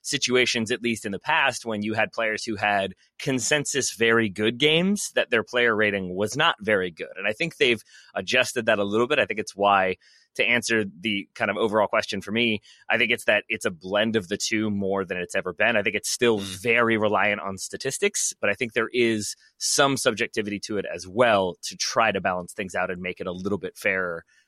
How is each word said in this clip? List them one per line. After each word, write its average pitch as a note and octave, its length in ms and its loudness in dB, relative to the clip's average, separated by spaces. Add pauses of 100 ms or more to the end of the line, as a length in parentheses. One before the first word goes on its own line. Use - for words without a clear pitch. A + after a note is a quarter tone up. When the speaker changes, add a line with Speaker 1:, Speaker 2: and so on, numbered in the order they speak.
Speaker 1:
situations, B2 680 2
at B2 120 -2
least A#2 240 -2
in G2+ 60 -2
the F#2+ 60 -6
past, C#3+ 460 0
when A2 160 -4
you G#2+ 140 -4
had G#2+ 180 0
players A2 320 -2
who A2 120 -4
had G2 360 0 (260)
consensus C#3 760 -2
very A2+ 340 4
good G#2+ 300 -2
games E3+ 560 2
that A#2+ 160 0
their A2+ 120 2
player A#2+ 320 2
rating G2+ 400 0
was G#2 220 -2
not D#3+ 240 2
very F#2+ 300 2
good. D#2+ 260 -12
And F#2+ 100 -6
I G#2+ 60 0
think E3 240 -6
they've A#2+ 260 2 (320)
adjusted A2+ 520 0
that A2 120 4
a G2+ 60 0
little A2 220 2
bit. C#3+ 120 0
I A2+ 60 2
think G#2 160 -4
it's - 160 -12
why, G2 400 4 (400)
to A2 80 0
answer A2+ 400 2 (160)
the G2+ 360 -4
kind A2 120 0
of G2+ 80 -2
overall G#2 300 2
question G#2 340 -2
for G2+ 120 -10
me, A2+ 280 0 (300)
I A#2 80 2
think A2+ 140 -2
it's A#2 140 -2
that G#2 220 4
it's A2+ 160 -6
a A2 60 0
blend G2+ 460 0
of G2 100 0
the G2 100 -2
two G#2+ 320 -2
more G2 360 -2
than F2+ 120 -4
it's F2+ 200 -6
ever F#2 160 -2
been. A2 240 -2
I G#2 60 2
think G2+ 120 -2
it's - 160 -4
still A2+ 300 2
Speaker 2:
Mm. F#2+ 220 -8
Speaker 1:
very A#2 340 4
reliant G#2 440 2
on F#2+ 160 -8
statistics, - 840 -4
but G2+ 100 2
I G2+ 40 0
think A#2 180 -4
there A2+ 200 0
is A2+ 440 0 (220)
some C#3 380 2
subjectivity G#2+ 720 -2
to G#2+ 120 -4
it F#2 140 -4
as F2+ 140 -10
well G2 560 4
to - 140 -10
try A2+ 340 2
to G2 100 -2
balance F2+ 320 -2
things F#2+ 220 -8
out F#2 160 -2
and F2+ 100 -6
make F#2 200 -8
it F#2 80 -6
a F2+ 40 -6
little F#2 260 -4
bit F2 200 -10
fairer, F#2 460 -2 (240)